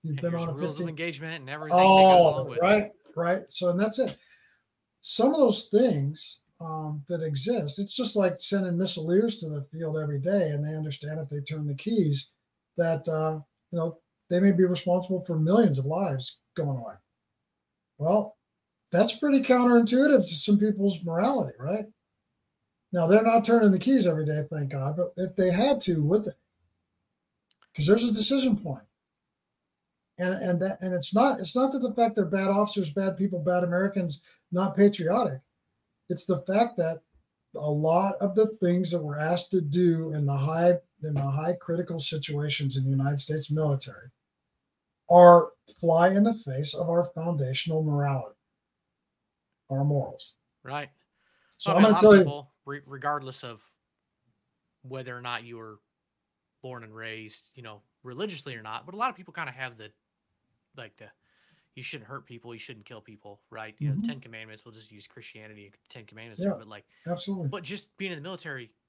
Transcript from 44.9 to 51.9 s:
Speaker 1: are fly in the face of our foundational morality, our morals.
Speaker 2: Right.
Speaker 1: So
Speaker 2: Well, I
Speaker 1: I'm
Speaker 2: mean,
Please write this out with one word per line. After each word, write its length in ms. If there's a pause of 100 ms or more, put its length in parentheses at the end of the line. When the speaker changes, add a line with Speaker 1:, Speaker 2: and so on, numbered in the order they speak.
Speaker 1:
are 440 (280)
fly 280
in 160
the 100
face 400
of 160
our 240
foundational 680
morality, 520 (1400)
our 140
morals. 500 (300)
Speaker 2:
Right. 240 (680)
Speaker 1:
So 120
Speaker 2:
Well, 60
I 20
Speaker 1:
I'm 60
Speaker 2:
mean, 60